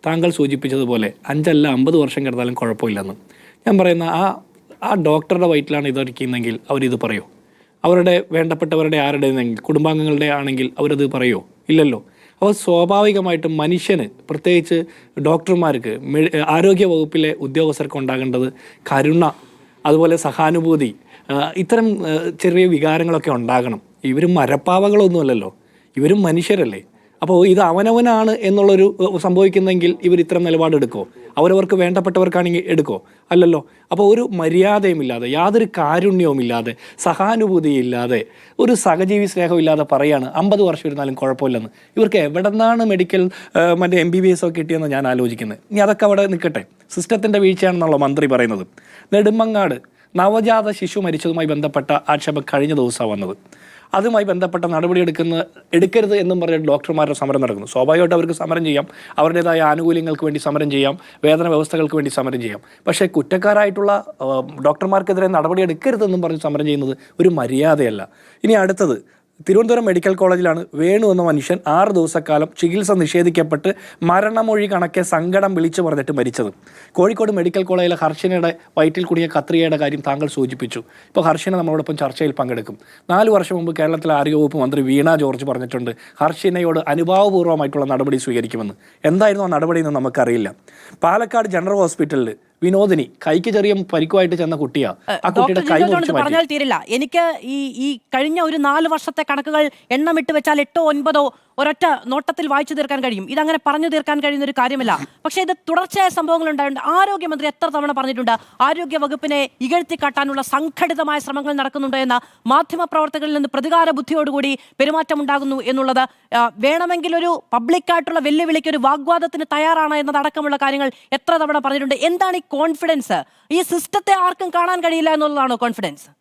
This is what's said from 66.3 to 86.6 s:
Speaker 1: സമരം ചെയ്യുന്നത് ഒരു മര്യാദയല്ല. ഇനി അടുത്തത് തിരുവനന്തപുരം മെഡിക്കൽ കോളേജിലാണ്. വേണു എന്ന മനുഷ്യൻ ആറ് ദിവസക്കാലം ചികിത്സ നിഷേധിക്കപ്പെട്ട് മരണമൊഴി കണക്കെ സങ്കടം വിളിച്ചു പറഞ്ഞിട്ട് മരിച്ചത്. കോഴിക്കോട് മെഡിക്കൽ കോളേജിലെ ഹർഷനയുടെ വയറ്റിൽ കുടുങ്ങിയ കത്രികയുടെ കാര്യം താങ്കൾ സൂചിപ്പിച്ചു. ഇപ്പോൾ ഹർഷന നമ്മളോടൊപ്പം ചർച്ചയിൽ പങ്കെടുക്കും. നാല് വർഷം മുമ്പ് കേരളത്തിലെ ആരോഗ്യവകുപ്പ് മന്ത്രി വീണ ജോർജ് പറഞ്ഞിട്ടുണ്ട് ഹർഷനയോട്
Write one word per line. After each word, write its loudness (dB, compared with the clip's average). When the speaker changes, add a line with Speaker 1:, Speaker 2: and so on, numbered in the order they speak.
Speaker 1:
സമരം -2
ചെയ്യുന്നത് -2
ഒരു 4
മര്യാദയല്ല. 0
ഇനി 4
അടുത്തത് 0
തിരുവനന്തപുരം 4
മെഡിക്കൽ 0
കോളേജിലാണ്. 2
വേണു 2
എന്ന 2
മനുഷ്യൻ 0
ആറ് 4
ദിവസക്കാലം 0
ചികിത്സ 0
നിഷേധിക്കപ്പെട്ട് 0
മരണമൊഴി 2
കണക്കെ -2
സങ്കടം 0
വിളിച്ചു 0
പറഞ്ഞിട്ട് -2
മരിച്ചത്. -2
കോഴിക്കോട് 2
മെഡിക്കൽ -2
കോളേജിലെ 0
ഹർഷനയുടെ -2
വയറ്റിൽ 0
കുടുങ്ങിയ -2
കത്രികയുടെ 0
കാര്യം -4
താങ്കൾ -4
സൂചിപ്പിച്ചു. -6
ഇപ്പോൾ 0
ഹർഷന 0
നമ്മളോടൊപ്പം -2
ചർച്ചയിൽ -2
പങ്കെടുക്കും. -6
നാല് 4
വർഷം 0
മുമ്പ് -4
കേരളത്തിലെ 0
ആരോഗ്യവകുപ്പ് 0
മന്ത്രി -2
വീണ 4
ജോർജ് -4
പറഞ്ഞിട്ടുണ്ട് -6
ഹർഷനയോട് 0